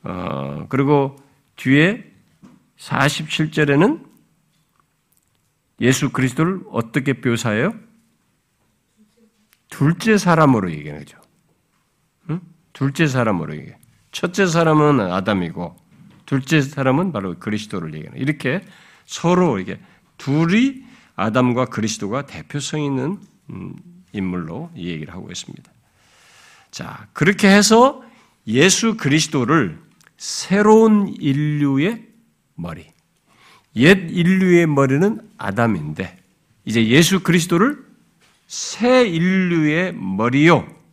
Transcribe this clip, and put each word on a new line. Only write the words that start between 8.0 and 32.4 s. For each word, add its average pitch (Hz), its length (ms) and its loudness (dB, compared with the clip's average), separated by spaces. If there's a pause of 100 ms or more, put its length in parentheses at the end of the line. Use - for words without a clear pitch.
둘째 180 480 0
사람으로 151 540 4
얘기하는 73 340 -12
거죠. - 140 -20 (1120)
응? 175 100 -8 (320)
둘째 139 320 -2
사람으로 107 500 -2
얘기해. 69 220 -16 (340)
첫째 190 360 -2
사람은 156 520 4
아담이고 90 840 -4 (420)
둘째 139 360 0
사람은 135 500 -2
바로 95 260 -6
그리스도를 101 560 -8
얘기하는. 76 260 -16
이렇게 147 460 -4 (400)
서로 170 540 0
이게 92 200 -12 (380)
둘이 175 680 0 (320)
아담과 120 500 0
그리스도가 110 600 -6
대표성 139 560 -10
있는, 143 380 -4 (300)
음, 92 240 -14 (400)
인물로 92 600 -8
이 131 140 -12
얘기를 80 260 -10
하고 92 160 -16
있습니다. - 400 -16 (1000)
자, - 400 -16
그렇게 196 380 2
해서 220 540 6 (440)
예수 185 480 2
그리스도를 143 840 0 (360)
새로운 214 1040 2
인류의 143 880 -2 (480)